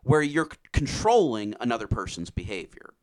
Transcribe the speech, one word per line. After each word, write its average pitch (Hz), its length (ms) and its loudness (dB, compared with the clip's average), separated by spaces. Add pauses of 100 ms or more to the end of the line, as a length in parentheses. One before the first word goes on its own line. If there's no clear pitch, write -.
where 151 200 4
you're 147 280 0
c-, - 80 -20 (140)
controlling 131 880 2
another 117 260 -2
person's 87 440 -6
behavior. 92 640 -10 (100)